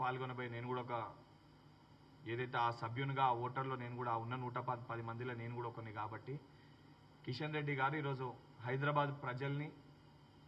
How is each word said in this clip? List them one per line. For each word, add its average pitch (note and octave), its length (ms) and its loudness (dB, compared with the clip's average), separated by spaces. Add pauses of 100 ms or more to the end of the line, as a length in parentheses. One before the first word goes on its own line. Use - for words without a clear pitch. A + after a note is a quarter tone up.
పాల్గొనబోయే B2+ 520 0
నేను A#2+ 180 -4
కూడా B2+ 140 2
ఒక, B2 80 0 (1400)
ఏదైతే B2 320 0
ఆ A#2 40 6 (120)
సభ్యునిగా, C3+ 500 4
ఆ - 20 4 (120)
ఓటర్లో C3 360 0
నేను B2 180 -4
కూడా A#2+ 140 2 (100)
ఉన్న B2 200 0
నూట A#2+ 140 -2 (340)
పది A2+ 180 -2
మందిలో B2 320 -2
నేను A#2+ 160 -4
కూడా A#2+ 160 -2
ఒకని A2+ 260 -8
కాబట్టి, G#2+ 360 -4 (880)
కిషన్ D3+ 320 0
రెడ్డి C#3+ 240 2
గారు C#3+ 200 6
ఈరోజు C3 260 0 (380)
హైదరాబాద్ C#3+ 480 4 (120)
ప్రజల్ని C#3 440 0 (760)